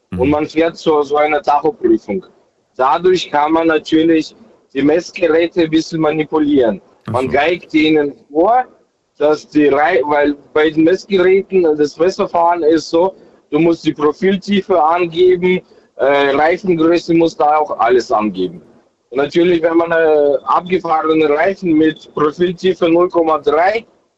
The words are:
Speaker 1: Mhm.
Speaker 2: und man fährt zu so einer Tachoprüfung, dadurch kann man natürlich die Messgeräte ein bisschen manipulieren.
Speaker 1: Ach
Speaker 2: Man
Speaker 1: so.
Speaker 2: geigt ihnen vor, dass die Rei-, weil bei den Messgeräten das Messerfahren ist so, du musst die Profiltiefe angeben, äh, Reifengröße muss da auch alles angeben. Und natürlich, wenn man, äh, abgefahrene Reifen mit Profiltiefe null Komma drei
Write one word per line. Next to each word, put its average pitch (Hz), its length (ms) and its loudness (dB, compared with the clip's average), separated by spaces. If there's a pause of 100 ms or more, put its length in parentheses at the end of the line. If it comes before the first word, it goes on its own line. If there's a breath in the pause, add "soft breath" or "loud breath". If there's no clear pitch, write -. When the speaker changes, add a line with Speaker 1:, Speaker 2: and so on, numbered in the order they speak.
(120)
Speaker 1:
Mhm. 90 80 -8
Speaker 2:
und 139 100 0
man 151 180 0
fährt 165 300 -2
zu 151 260 0
so 143 140 -4
einer 151 240 0
Tachoprüfung, - 840 -2 (520)
dadurch 170 520 0
kann 147 220 0
man 165 160 0
natürlich 160 680 0 (380)
die 135 80 -4
Messgeräte 165 840 0
ein 160 60 -2
bisschen 160 320 -2
manipulieren. 151 800 0 (260)
Speaker 1:
Ach 110 60 -6
Speaker 2:
Man 127 120 -2
Speaker 1:
so. 117 60 -6
Speaker 2:
geigt 156 420 -2
ihnen 151 400 0 (180)
vor, 208 320 0 (540)
dass 147 320 -2
die 147 180 2
Rei-, 151 380 2
weil 147 300 0 (180)
bei 156 160 2
den 156 160 0
Messgeräten 190 800 0 (140)
das 147 200 -2
Messerfahren 175 680 -2
ist 156 260 0
so, 180 260 0 (340 soft breath)
du 151 100 -2
musst 165 260 0
die 160 80 -2
Profiltiefe 185 880 -2
angeben, 180 800 0 (360 soft breath)
äh, 143 400 2
Reifengröße 170 800 0
muss 165 200 2
da 151 220 2
auch 151 220 -4
alles 117 320 0
angeben. 92 500 -4 (480)
Und 123 80 -10
natürlich, 170 460 0
wenn 165 140 0
man, 170 140 2
äh, 151 540 2
abgefahrene 160 840 0
Reifen 175 440 -2
mit 156 400 -2
Profiltiefe 175 760 -2
null 175 200 2
Komma 160 300 0
drei 170 460 0 (320)